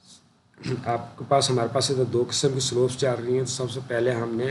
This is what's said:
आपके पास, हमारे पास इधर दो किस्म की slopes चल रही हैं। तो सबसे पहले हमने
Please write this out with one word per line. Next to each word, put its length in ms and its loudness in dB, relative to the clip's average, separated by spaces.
आपके 380 -4
पास, 260 4
हमारे 180 2
पास 220 0
इधर 140 2
दो 180 2
किस्म 300 0
की 80 -2
slopes 360 2
चल 140 2
रही 240 -2
हैं। 100 0
तो 60 -4
सबसे 300 -4
पहले 320 0
हमने 380 -2